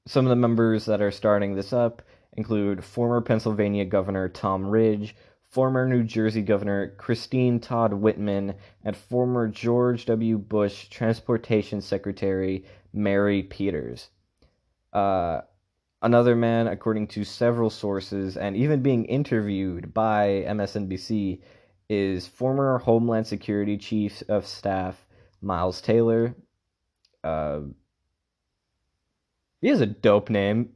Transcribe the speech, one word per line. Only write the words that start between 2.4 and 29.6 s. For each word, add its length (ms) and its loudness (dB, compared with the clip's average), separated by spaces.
former 380 0
Pennsylvania 640 0
Governor 440 -2
Tom 360 -4
Ridge, 500 2
former 420 0
New 160 2
Jersey 400 0
Governor 560 0
Christine 640 0
Todd 340 0
Whitman, 640 0
and 100 -4
former 540 -2
George 560 0
W. 320 0
Bush 500 -2
Transportation 920 -2
Secretary 840 -4
Mary 500 2
Peters. 680 -6
Uh, 480 0
another 360 6
man, 300 2
according 420 -2
to 160 -4
several 440 0
sources, 680 -6
and 180 -4
even 260 2
being 240 2
interviewed 880 -2
by 440 2
M 140 -2
S 160 -4
N 100 -4
B 80 -4
C, 460 -4
is 360 -2
former 520 0
Homeland 500 2
Security 500 -2
Chief 520 -4
of 180 0
Staff 580 -6
Miles 400 -2
Taylor. 540 2
Uh, 380 -4